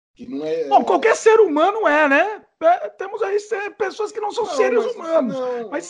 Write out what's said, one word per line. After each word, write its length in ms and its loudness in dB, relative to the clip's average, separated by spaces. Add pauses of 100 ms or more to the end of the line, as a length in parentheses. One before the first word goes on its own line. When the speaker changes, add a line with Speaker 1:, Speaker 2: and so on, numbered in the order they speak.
(140)
Speaker 1:
Que 120 -18
não 200 -8
é 220 -4
Speaker 2:
Bom, 160 4
qualquer 320 2
ser 240 6
humano 460 2
é, 220 4
né? 340 0 (200)
É, 280 2
temos 320 -8
aí 160 0
ser, 380 -6
pessoas 360 -4
que 80 -10
não 100 -4
são 160 -4
Speaker 1:
Não, 80 -6
Speaker 2:
seres 280 0
Speaker 1:
mas, 120 -4
Speaker 2:
humanos, 400 -2
Speaker 1:
não, 360 -6
Speaker 2:
mas 200 -8